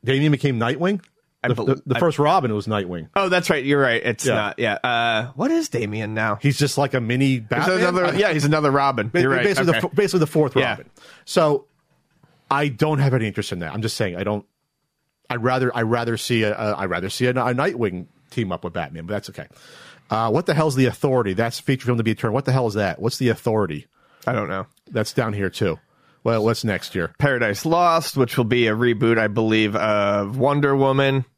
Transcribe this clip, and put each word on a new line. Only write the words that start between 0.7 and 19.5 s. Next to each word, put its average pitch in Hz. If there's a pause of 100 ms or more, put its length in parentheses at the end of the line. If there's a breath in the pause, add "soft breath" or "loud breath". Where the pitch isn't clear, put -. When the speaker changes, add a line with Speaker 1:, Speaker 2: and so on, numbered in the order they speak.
Speaker 2:
I 123
Speaker 1:
The, 123
Speaker 2:
bel-, 113
Speaker 1:
the, 135
the 127
Speaker 2:
I -
Speaker 1:
first 170
Robin 147
was 104
Nightwing. 90
Speaker 2:
Oh, 196
that's 180
right. 147
You're 143
right. 117
It's 117
Speaker 1:
Yeah. 127
Speaker 2:
not. 107
Yeah. 110 (100)
Uh, 117
what 226
is 330
Damian 107
now? 107
Speaker 1:
He's 143
just, 143
like, 143
a 127
mini 123
Speaker 2:
He's 131
Speaker 1:
Batman? 135
Speaker 2:
another, 180
yeah, 196
he's 147
another 151
Robin. 135
Speaker 1:
Ba-, 175
Speaker 2:
You're 135
right. 127
Speaker 1:
basically 190
Speaker 2:
Okay. 117
Speaker 1:
the 180
f-, -
basically 185
the 151
fourth 151
Speaker 2:
Yeah. 131
Speaker 1:
Robin. - (360 loud breath)
So 151 (840)
I 143
don't 151
have 135
any 113
interest 101
in 92
that. 80
I'm 107
just 110
saying 92
I 90
don't. 104 (840)
I'd 120
rather, 127
I'd 117
rather 117
see 113
a, 104
a, 107
I'd 98
rather 87
see -
a, 127
a 123
Nightwing 117 (240)
team 104
up 85
with 85
Batman, 82
but 95
that's 101
okay. 80 (640 loud breath)